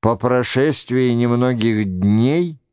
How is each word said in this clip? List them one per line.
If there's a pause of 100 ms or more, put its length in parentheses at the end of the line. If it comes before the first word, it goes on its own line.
По
прошествии
немногих
дней (140)